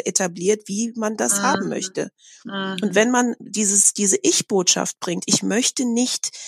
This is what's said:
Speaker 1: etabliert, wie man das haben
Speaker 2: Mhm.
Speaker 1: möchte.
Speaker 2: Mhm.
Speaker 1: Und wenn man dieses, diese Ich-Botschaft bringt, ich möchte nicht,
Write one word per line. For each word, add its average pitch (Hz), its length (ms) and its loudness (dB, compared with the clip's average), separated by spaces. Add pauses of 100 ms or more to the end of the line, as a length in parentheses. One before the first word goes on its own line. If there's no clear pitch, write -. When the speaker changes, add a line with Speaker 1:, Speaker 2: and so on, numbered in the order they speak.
Speaker 1:
etabliert, 185 640 0
wie 220 260 -4
man 220 220 -2
das 214 260 0
haben - 220 2
Speaker 2:
Mhm. 170 60 -2
Speaker 1:
möchte. - 400 -6 (340)
Speaker 2:
Mhm. 190 360 -6
Speaker 1:
Und 190 140 0
wenn 220 160 4
man 247 300 2
dieses, 202 520 2
diese 202 300 0
Ich-Botschaft - 800 2
bringt, 180 260 -4
ich - 160 2
möchte 214 420 0
nicht, 240 460 0 (180)